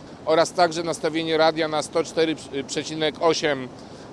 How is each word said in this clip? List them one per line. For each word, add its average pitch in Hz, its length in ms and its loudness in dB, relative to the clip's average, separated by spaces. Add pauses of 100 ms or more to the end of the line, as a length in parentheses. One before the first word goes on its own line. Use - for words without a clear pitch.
(260)
oraz 160 280 4
także 170 300 2
nastawienie 160 540 -2
radia 160 300 4
na 151 140 -2
sto 156 220 0
cztery 160 320 0 (320)
przecinek 156 520 -2
osiem 147 480 2 (460)